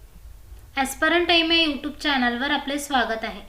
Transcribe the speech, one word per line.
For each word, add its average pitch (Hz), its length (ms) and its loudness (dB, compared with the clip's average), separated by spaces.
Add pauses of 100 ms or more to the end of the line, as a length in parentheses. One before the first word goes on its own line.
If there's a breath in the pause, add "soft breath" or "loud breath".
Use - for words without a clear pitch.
(760)
ॲस्परंट 320 520 2
टाइम 339 240 4
या 330 60 6
YouTube 294 440 0
चॅनलवर 262 500 0
आपले 277 280 -2
स्वागत 226 440 0
आहे. 208 260 -8